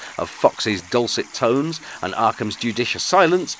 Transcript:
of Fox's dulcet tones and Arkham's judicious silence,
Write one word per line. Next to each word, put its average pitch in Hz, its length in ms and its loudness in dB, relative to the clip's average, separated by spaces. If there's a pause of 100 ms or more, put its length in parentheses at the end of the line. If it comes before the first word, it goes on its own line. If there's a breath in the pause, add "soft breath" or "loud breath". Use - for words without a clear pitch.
(200 loud breath)
of 85 100 -4
Fox's 107 640 0
dulcet 120 420 0
tones 143 480 0 (220 loud breath)
and 92 100 -4
Arkham's 110 420 0
judicious 117 460 -2
silence, 175 580 2